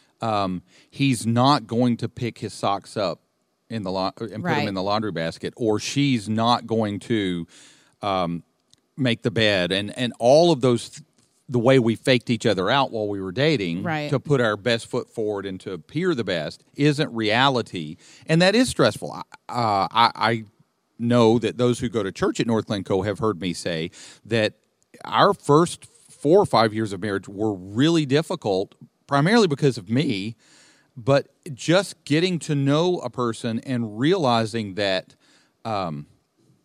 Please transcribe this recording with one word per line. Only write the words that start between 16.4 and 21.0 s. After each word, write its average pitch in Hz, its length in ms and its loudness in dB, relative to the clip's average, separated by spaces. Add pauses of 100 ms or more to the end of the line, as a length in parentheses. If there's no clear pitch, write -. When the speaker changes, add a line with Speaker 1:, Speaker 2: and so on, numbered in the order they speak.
Speaker 1:
isn't 143 360 0
reality, 110 840 0 (300)
and 160 140 2
that 185 140 4
is 247 160 4
stressful. 110 420 0
I, 87 80 -12 (320)
uh, 104 380 0
I, 113 240 4
I 110 300 0 (540)
know 117 400 4